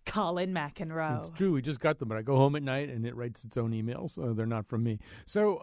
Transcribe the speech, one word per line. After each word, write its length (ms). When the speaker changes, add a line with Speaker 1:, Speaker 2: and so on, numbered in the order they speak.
Speaker 1:
Colin 480
McEnroe. 640
Speaker 2:
It's 100
true. 240
We 80
just 180
got 180
them, 120
but 80
I 60
go 120
home 220
at 60
night 260
and 160
it 100
writes 300
its 100
own 160
emails. 460
Uh, 160
they're 120
not 220
from 160
me. 160
So, 380